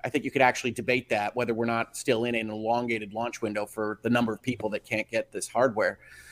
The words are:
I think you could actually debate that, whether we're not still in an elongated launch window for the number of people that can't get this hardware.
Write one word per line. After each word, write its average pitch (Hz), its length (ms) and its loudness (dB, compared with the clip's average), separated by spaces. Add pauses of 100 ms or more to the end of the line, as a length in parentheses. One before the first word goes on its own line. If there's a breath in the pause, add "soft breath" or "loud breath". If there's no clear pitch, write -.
I - 40 -2
think 139 160 0
you 131 60 -2
could 139 100 0
actually 127 300 4
debate 123 400 0
that, 107 260 0
whether 120 160 0
we're 113 140 0
not 117 320 -2
still 117 260 2
in 120 100 -2
an 110 140 -2
elongated 110 640 -2
launch 113 300 -6
window 104 240 -2
for 107 360 -4
the 117 60 0
number 120 240 4
of 104 80 -6
people 110 300 -4
that 104 160 -6
can't 107 240 -4
get 113 220 -2
this 95 160 -6
hardware. 110 500 2 (340 loud breath)